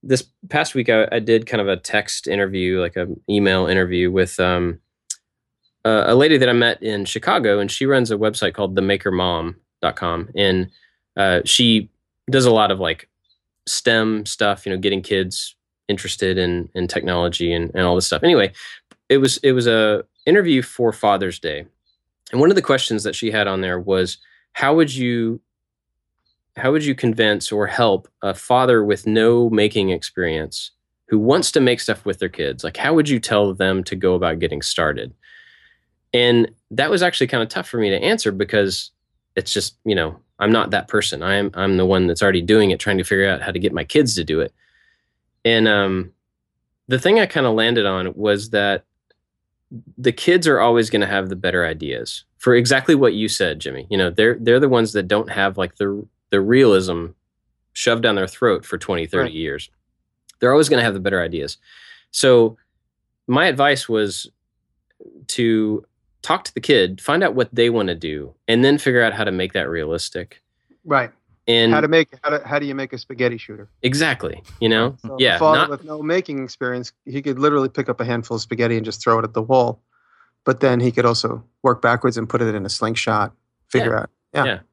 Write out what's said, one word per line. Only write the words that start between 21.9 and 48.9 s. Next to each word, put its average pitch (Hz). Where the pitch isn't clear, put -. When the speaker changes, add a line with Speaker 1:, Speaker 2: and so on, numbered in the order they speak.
Speaker 1:
And 123
one 160
of 202
the 180
questions 117
that 107
she 113
had 104
on 95
there 90
was, 92
How 139
would 151
you 120
how 131
would 151
you 139
convince 110
or 104
help 101
a 98
father 123
with 104
no 117
making 104
experience 80
who 113
wants 135
to 156
make 123
stuff -
with 95
their 92
kids? 69
Like, 80
how 147
would 151
you 127
tell 104
them 95
to -
go 92
about 85
getting 78
started? 67
And 120
that 139
was 185
actually 170
kinda 120
tough -
for 123
me 107
to 95
answer 175
because 98
it's -
just, -
you 107
know, 80
I'm 104
not 113
that 98
person. 92
I'm, 98
I'm 95
the 92
one 92
that's 85
already 95
doing 104
it, -
trying 98
to 92
figure 98
out 87
how 101
to 87
get -
my 82
kids 131
to 90
do 78
it. -
And, 113
um, 98
the 127
thing 202
I 190
kinda 135
landed 113
on 92
was 104
that 101